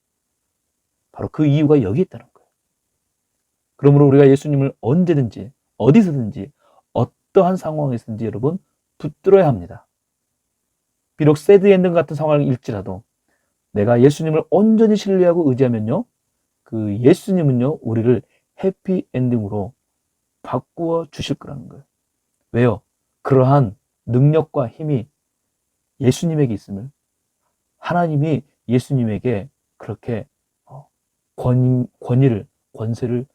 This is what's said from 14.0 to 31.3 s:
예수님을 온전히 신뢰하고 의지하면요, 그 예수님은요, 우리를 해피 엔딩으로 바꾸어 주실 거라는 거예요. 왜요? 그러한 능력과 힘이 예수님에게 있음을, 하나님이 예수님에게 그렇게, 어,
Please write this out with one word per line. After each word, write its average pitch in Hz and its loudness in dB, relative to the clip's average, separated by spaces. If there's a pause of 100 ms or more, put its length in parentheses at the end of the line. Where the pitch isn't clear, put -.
예수님을 156 2
온전히 214 4
신뢰하고 180 2
의지하면요, 123 -2 (580)
그 104 -6
예수님은요, 143 0
우리를 113 0 (400)
해피 190 -4
엔딩으로 113 -4 (720)
바꾸어 165 -8
주실 - -8
거라는 - -16
거예요. - -20 (680)
왜요? 117 0 (400)
그러한 131 2 (300)
능력과 143 0
힘이 151 -6 (920)
예수님에게 139 0
있음을, 101 -12 (880)
하나님이 160 -2 (260)
예수님에게 120 -2 (300)
그렇게, 110 -10 (400)
어, 139 -20 (480)